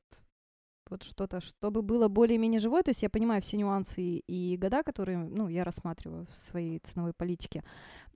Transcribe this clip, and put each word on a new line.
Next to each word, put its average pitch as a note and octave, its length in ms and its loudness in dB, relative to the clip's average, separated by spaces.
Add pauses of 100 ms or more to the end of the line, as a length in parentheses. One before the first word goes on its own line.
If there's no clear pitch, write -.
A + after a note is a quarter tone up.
(880)
вот F#3+ 140 -10
что-то, F#3+ 380 -6
чтобы G#3+ 420 -2
было A3+ 240 4
более-менее A3+ 520 6
живое. A#3 220 4
То F4 80 2
есть A#3+ 140 0
я G#3 80 2
понимаю A3 320 2
все - 140 -4
нюансы G3 440 0
и, F3 260 -2
и F3+ 300 -2
года, G3 260 2
которые, F#3 360 -4
ну, F#3+ 280 -4
я F3 160 0
рассматриваю E3+ 680 -8
в - 40 -18
своей E3 440 -6
ценовой E3+ 340 -4
политике. F3 500 -6 (520)